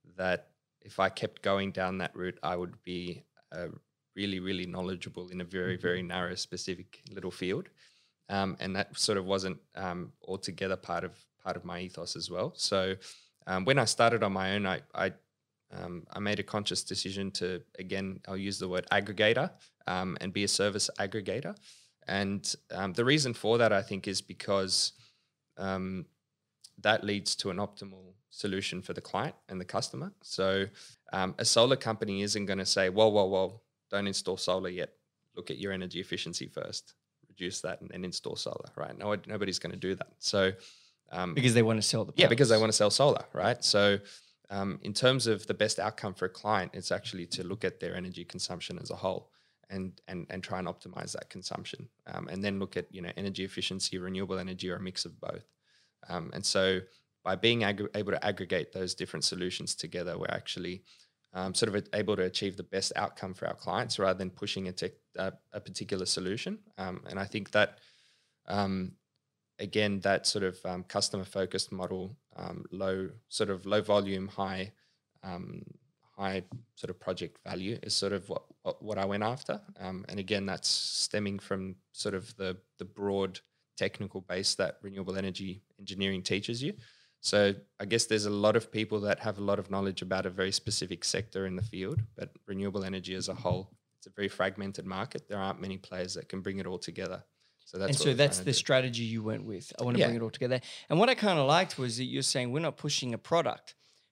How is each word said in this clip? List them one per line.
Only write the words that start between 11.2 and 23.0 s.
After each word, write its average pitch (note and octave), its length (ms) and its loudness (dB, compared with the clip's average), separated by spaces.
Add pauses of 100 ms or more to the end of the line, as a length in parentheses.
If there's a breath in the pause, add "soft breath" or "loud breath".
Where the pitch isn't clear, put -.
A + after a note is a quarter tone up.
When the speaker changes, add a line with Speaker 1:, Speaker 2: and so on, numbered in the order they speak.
Speaker 1:
part F2 120 -4
of F2 80 -10
my F2 180 -8
ethos F2 340 -8
as D#2+ 140 -8
well. F#2 260 -2
So, F#2+ 400 2 (500 loud breath)
um, F#2+ 180 0
when C3+ 160 6
I A#2 60 4
started A2+ 380 6
on G2 100 2
my F#2+ 220 2
own, G2+ 100 0
I, F#2 160 0 (120)
I, G2 200 0 (580)
um, F2 400 -10
I G2 80 -8
made G#2 200 0
a G2 40 -4
conscious G2+ 400 -2
decision G2 480 -4
to, F2+ 300 -2 (180)
again, F#2+ 480 -4
I'll F#2+ 80 -6
use G2 240 -4
the F#2+ 80 -4
word F2+ 240 0
aggregator, G#2+ 600 4 (340 soft breath)
um, F#2 340 -2
and F2+ 140 -4
be G2+ 100 0
a G2 60 0
service G2+ 400 2 (100)
aggregator. G#2 560 -4 (520 loud breath)
And, G2 460 0 (180)
um, F#2+ 220 -2
the A#2+ 120 2